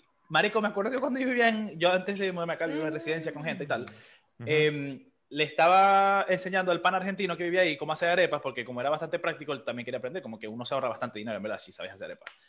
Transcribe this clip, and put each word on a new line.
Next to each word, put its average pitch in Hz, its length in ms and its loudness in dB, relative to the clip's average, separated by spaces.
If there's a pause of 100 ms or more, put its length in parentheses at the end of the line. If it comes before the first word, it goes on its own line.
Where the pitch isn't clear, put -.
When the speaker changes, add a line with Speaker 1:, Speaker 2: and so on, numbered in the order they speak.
(300)
Speaker 1:
marico, 202 320 2
me 208 60 0
acuerdo 202 240 -2
que 254 80 0
cuando 262 200 -2
yo 262 80 0
vivía 240 220 4
en... 214 300 -4
Yo 170 140 4
antes 190 260 -2
de 190 140 -2
mudarme 170 200 -4
acá, 165 120 -4
viví 151 140 -2
en 156 80 -4
una 156 60 -4
residencia 156 400 -4
con 147 100 -10
gente 147 200 -6
y 147 40 -10
tal, 127 160 -2 (560)
Speaker 2:
Ujú. 117 100 -8
Speaker 1:
em, 147 560 0 (240)
le 147 160 0
estaba 196 840 6
enseñando 185 460 0
al 165 80 0
pan 185 140 2
argentino 185 420 -2
que 175 80 -4
vivía 180 160 2
ahí 156 160 4
cómo 156 160 -4
hacer 170 160 0
arepas, 160 320 2
porque 123 240 -6
como 123 160 -6
era 139 80 0
bastante 160 300 -2
práctico, 151 340 -4
él 123 100 -8
también 120 220 -6
quería 123 140 -6
aprender, 151 220 -8
como 110 160 -12
que 107 100 -12
uno 117 180 -10
se - 80 -6
ahorra 127 160 -2
bastante 110 300 -8
dinero, 107 180 -6
en 98 60 -8
verdad, 104 160 -6
si 92 120 -16
sabes 95 220 -12
hacer 95 120 -12
arepas. - 240 -14 (200)